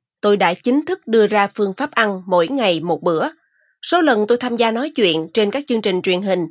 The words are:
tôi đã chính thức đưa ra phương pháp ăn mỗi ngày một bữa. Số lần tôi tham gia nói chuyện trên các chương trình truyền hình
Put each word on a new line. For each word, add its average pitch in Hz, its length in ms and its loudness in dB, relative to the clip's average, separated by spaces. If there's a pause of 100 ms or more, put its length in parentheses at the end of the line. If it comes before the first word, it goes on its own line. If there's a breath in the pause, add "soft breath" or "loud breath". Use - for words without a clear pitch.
(220)
tôi 208 160 2
đã 180 160 2
chính 277 320 -2
thức 370 220 -8
đưa 220 200 4
ra 202 200 2
phương 202 260 -4
pháp 285 180 -6
ăn 202 340 -2
mỗi 175 220 2
ngày 214 320 0
một 170 240 -4
bữa. 175 240 0 (540)
Số 349 200 0
lần 220 260 2
tôi 240 100 2
tham 240 200 -4
gia 226 140 2
nói 254 240 -4
chuyện 165 380 0
trên 208 180 0
các 285 160 -4
chương 226 140 -2
trình 185 200 -2
truyền 185 200 0
hình 185 300 -2